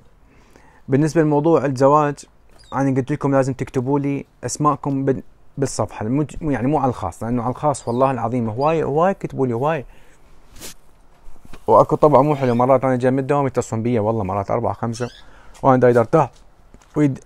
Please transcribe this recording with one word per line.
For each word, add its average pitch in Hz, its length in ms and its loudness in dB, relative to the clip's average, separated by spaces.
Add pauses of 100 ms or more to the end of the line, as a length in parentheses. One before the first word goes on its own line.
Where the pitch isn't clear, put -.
(880)
بالنسبة 151 340 2
لموضوع 147 420 2
الزواج، 143 500 4 (600)
أنا 135 220 0
قلت 131 140 -2
لكم 143 240 -2
لازم 135 180 2
تكتبوا 135 460 -2
لي 139 280 -4 (180)
أسماءكم 139 600 -2
بال-، 135 180 -2 (360)
بالصفحة، 107 500 -4
مو 139 140 0
ج-، - 180 -8
مو 156 100 -4
يعني 120 160 -2
مو 147 120 0
على 131 100 0
الخاص، 98 340 -6
لأنه 117 200 -4
على 120 80 -4
الخاص 139 380 -4
والله 131 220 2
العظيم 117 380 -4
هواي، 143 340 -2
هواي 160 320 0
كتبوا 135 320 -6
لي 120 80 -2
هواي. 139 300 -4 (1800)
وأكو 123 300 4
طبع 139 260 6
مو 151 140 2
حلو، 127 180 0
مرات 127 300 2
أنا 131 120 0
جاي 127 140 0
من 135 80 0
الدوام 139 280 0
يتصلون 113 360 -4
بيا 120 180 0
والله، 107 240 0
مرات 98 260 -4
أربعة 113 220 -2
خمسة، 117 360 -6 (540)
وأنا 131 140 4
داير 123 220 6
أرتاح، 127 320 2 (680)
ويد-، 143 300 0